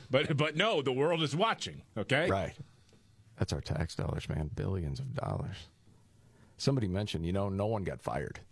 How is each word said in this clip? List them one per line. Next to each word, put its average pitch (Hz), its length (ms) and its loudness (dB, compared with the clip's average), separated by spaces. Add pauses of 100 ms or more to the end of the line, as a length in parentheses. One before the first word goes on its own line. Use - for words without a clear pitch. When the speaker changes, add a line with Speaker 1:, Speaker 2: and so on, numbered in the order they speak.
Speaker 1:
<laughs> - 100 -20
But, 151 260 4
but 151 200 2
no, 196 240 4
the 131 120 2
world 160 320 4
is 135 100 0
watching, 170 480 0 (140)
okay? 135 340 2
Speaker 2:
Right. 95 240 0 (840)
That's - 140 0
our 73 80 0
tax - 360 -2
dollars, - 320 -2
man. 76 260 -2
Billions 87 460 -2
of 127 140 -6
dollars. - 420 -2 (1040)
Somebody 135 280 2
mentioned, 90 400 -2
you 87 60 0
know, 98 160 0
no 98 180 0
one 110 160 0
got 71 180 -4
fired. - 380 -4 (140)